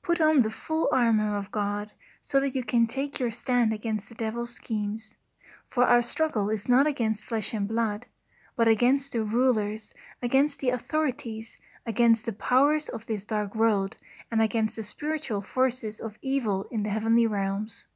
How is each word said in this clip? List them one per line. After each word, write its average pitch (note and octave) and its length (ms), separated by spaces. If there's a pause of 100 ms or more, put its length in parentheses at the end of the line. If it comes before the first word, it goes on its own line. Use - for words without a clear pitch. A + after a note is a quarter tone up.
Put E4+ 180
on D#4 220
the G#3+ 100
full D#4+ 400
armor A3 460
of G3+ 140
God, G#3 420 (260)
so - 220
that C4+ 120
you C4 100
can A#3 220
take C#4 340
your A#3 120
stand A#3+ 400
against G#3+ 380
the A3+ 60
devil's A#3 380
schemes. G#3+ 640 (500)
For - 200
our A#3+ 160
struggle A#3 480
is G#3+ 180
not B3+ 180
against A3 380
flesh A3 300
and G3+ 140
blood, A3 380 (500)
but A#3 120
against A#3+ 460
the A3+ 100
rulers, A3 720 (260)
against C4 380
the B3+ 100
authorities, B3 880 (280)
against A3+ 380
the G#3+ 80
powers D4 560
of - 160
this G#3 200
dark G#3 300
world, G#3+ 400 (340)
and A3 120
against A3 340
the A3 80
spiritual D4+ 580
forces A#3+ 580
of A3 220
evil A#3+ 500
in G#3+ 120
the G3+ 60
heavenly A3+ 360
realms. G3+ 720